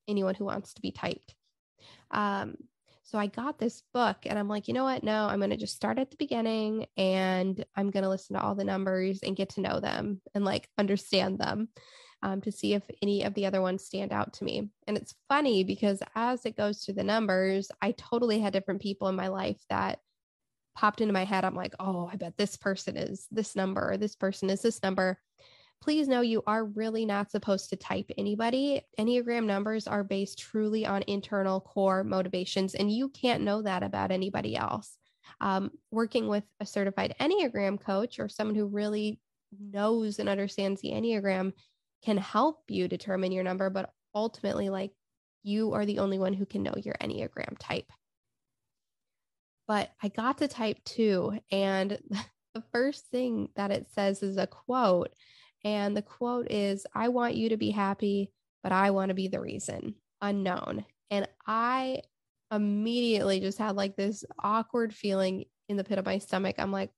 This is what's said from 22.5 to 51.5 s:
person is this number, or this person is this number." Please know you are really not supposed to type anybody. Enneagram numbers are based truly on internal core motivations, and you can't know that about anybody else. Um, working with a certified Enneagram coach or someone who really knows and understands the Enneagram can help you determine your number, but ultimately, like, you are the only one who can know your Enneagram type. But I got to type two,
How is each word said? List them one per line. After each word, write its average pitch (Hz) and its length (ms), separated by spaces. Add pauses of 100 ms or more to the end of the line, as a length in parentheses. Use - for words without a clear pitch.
person 190 400
is - 340
this 214 260
number, 190 360
or 190 60
this 208 180
person 190 340
is 196 120
this 226 220
number." 185 360 (640)
Please 302 260
know 247 140
you 226 240
are 220 180
really 220 420
not 202 260
supposed 202 400
to 190 40
type 202 300 (100)
anybody. 233 680 (180)
Enneagram 240 460
numbers 208 420
are 208 160
based 196 340
truly 214 480
on 196 220
internal 196 520
core 190 440
motivations, 190 720
and 208 160
you 262 180
can't 247 340
know 208 200
that 185 180
about 196 300
anybody 190 440
else. - 420 (420)
Um, 196 320 (180)
working 226 380
with 208 160 (160)
a 208 80
certified 196 520
Enneagram 240 640
coach 202 380
or 208 100
someone 214 260
who 208 120
really 208 520 (400)
knows 208 600
and 202 100
understands 196 520
the - 100
Enneagram 196 640 (500)
can 208 140
help 233 520
you 185 180
determine 185 440
your 185 120
number, 185 280
but 190 200 (220)
ultimately, 208 560
like, 196 220 (500)
you 208 320
are 208 140
the 208 100
only 196 220
one 190 140
who 196 120
can 202 160
know 190 160
your - 240
Enneagram - 560
type. - 340 (1800)
But 208 240 (120)
I 202 60
got 233 300
to 294 80
type 220 380
two, 208 540 (120)